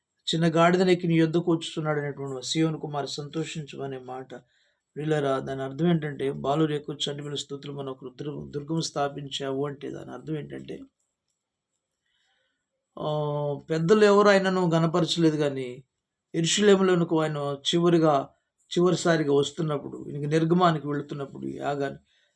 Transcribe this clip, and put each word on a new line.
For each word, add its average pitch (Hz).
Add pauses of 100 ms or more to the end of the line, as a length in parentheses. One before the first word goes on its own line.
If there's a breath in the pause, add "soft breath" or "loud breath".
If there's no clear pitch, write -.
(340)
చిన్న 165
గాడిద 170
నెక్కి 180
నీ 165
యొద్దకు 160
వచ్చుచున్నాడు" 156
అనేటువంటి 139
సీయోను 160
కుమారి 143
సంతోషించమనే 143
మాట. 127 (600)
ప్రియులారా, 143
దాని 135
అర్థం 135
ఏంటంటే 143
బాలురు 147
యొక్క 147
చంటి 143
పిల్లల 147
స్తుతులు 143
మనం 139
ఒక 131
దుర్గ-, 143
దుర్గం 143
స్థాపించావు 143
అంటే 139
దాని -
అర్థం 135
ఏంటంటే, 139 (2250)
ఆ, - (640)
పెద్దలు 165
ఎవరు 202
ఆయనను 185
గణపరచలేదు, 165
కానీ 135 (500)
యెరూషలేములోనికి 180
ఆయన 147
చివరిగా, 160 (380)
చివరిసారిగా 165
వస్తున్నప్పుడు, 139
ఈయనకి 143
నిర్గమానికి 160
వెళుతున్నప్పుడు, 143
యాగాన్ని, 139 (380)